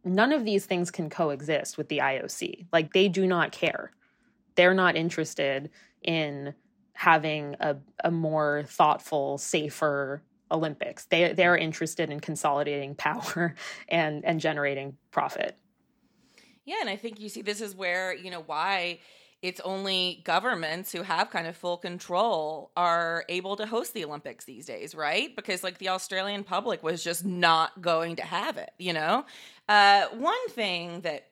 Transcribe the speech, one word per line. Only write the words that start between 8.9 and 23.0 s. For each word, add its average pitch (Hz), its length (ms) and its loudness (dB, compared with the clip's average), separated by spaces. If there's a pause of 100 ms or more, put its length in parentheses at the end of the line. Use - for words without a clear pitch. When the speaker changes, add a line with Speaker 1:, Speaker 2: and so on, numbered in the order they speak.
Speaker 1:
safer 143 880 -2 (280)
Olympics. 160 540 -4
They, 170 300 4
they're 175 220 6
interested 160 520 -2
in 147 120 -8
consolidating 143 760 -2
<laughs> - 140 -6
power 165 480 -2 (340)
and, 156 340 0
and 165 160 0
generating 143 560 -2 (140)
profit. - 480 -4 (1040)
Speaker 2:
Yeah, 339 180 -8
and 240 80 -2
I 196 60 -4
think 214 220 -10
you 208 120 -12
see 226 100 -12
this 208 220 -6
is 196 120 -10
where, 185 400 -2
you 180 160 -12
know, 175 140 -10
why 175 560 -2 (400)
it's 180 200 -6
only 190 640 -2
governments 180 680 -2
who 170 100 -6
have 185 280 -2
kind 170 160 -4
of 170 100 -10
full 175 220 -4
control 175 1000 -2
are 170 540 2